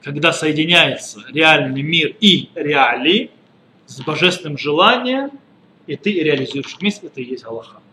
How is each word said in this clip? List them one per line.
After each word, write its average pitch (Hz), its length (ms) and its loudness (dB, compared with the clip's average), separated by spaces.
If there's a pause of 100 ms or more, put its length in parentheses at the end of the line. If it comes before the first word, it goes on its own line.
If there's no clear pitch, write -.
Когда 147 280 0
соединяется 156 960 0
реальный 139 540 2
мир 160 380 0
и 175 340 4
реалии 147 800 0 (540)
с - 140 -18
божественным 156 560 -2
желанием, 247 760 0 (560)
и 147 80 -6
ты 208 160 -2
реализуешь 143 640 -2
вместе, 196 300 -4
это 135 120 -14
и 127 40 -8
есть 120 180 -10
Галаха. 113 380 -14 (120)